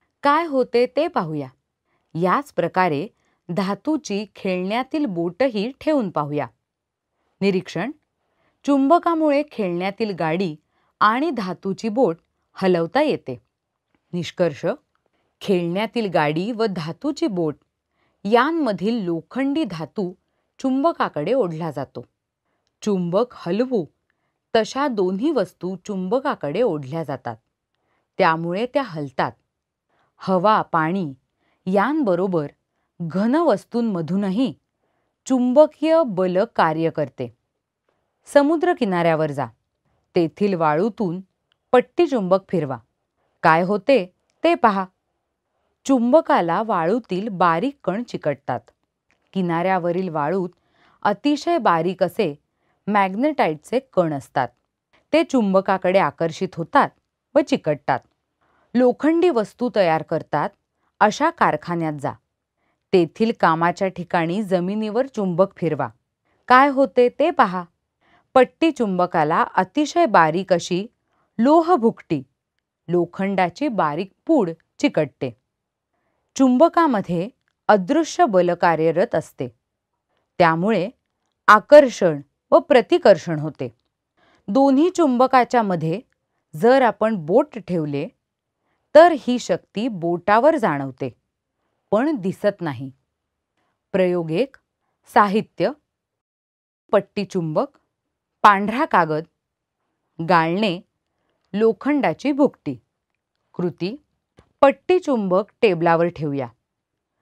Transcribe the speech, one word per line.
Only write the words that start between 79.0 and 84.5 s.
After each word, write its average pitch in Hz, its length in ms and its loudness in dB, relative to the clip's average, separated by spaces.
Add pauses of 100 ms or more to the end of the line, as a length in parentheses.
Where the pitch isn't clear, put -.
असते, 147 340 -6 (920)
त्यामुळे 175 520 2 (580)
आकर्षण 208 720 6 (300)
व 294 80 6
प्रतिकर्षण 226 800 4
होते. 143 360 -10 (720)
दोन्ही 269 420 2